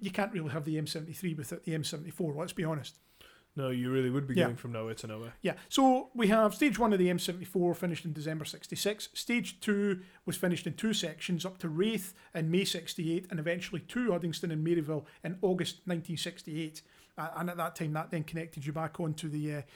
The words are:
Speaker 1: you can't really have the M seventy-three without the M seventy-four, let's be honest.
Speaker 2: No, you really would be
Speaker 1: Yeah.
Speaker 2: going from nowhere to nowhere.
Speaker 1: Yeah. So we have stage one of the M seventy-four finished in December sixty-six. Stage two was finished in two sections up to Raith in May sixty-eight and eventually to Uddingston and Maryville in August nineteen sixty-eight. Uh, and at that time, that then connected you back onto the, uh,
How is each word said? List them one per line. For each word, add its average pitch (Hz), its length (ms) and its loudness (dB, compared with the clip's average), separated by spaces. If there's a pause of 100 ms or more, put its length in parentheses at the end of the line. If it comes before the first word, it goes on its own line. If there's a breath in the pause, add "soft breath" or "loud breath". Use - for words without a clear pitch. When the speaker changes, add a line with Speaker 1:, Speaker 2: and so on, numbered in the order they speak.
Speaker 1:
you 190 100 -4
can't 202 220 0
really 160 160 -2
have 147 160 -4
the 156 120 0
M 156 80 -2
seventy-three 165 480 -4
without 151 300 -8
the 165 100 -2
M 156 120 0
seventy-four, 160 480 -4
let's 147 180 -4
be 180 140 -2
honest. 156 320 -4 (560 loud breath)
Speaker 2:
No, 135 160 -2
you 127 220 0
really 131 180 4
would 135 180 0
be 131 80 -2
Speaker 1:
Yeah. 170 100 8
Speaker 2:
going 120 100 0
from 123 160 -8
nowhere 113 220 -4
to 113 140 -8
nowhere. 110 340 -10
Speaker 1:
Yeah. 170 140 0 (120)
So 262 460 6
we 233 140 4
have 214 280 6
stage 233 240 4
one 226 140 6
of 190 60 6
the 180 100 6
M 180 100 2
seventy-four 180 540 0
finished 170 320 -2
in 156 80 -2
December 156 320 -4
sixty-six. - 680 -4
Stage - 460 -2
two 202 440 2 (220 loud breath)
was 180 120 -2
finished 180 300 2
in 156 80 -2
two 220 180 2
sections 170 520 -2
up 185 120 -8
to 170 100 -4
Raith 196 460 0 (200 loud breath)
in 160 160 0
May 185 140 4
sixty-eight 170 680 -2
and 180 120 -2
eventually 175 400 -2
to 240 300 0
Uddingston 175 420 0
and 156 120 0
Maryville 160 400 0 (180 loud breath)
in 175 180 -4
August 180 440 0
nineteen 170 300 -4
sixty-eight. 156 640 -6 (360 soft breath)
Uh, 156 180 -4
and 175 140 -2
at 175 80 -6
that 170 180 -2
time, 156 160 -2
that 156 180 -2
then 175 140 -2
connected 160 420 -8
you 151 60 -2
back 160 300 -4
onto 156 260 -2
the, 151 280 -2
uh, 143 60 -4 (140 loud breath)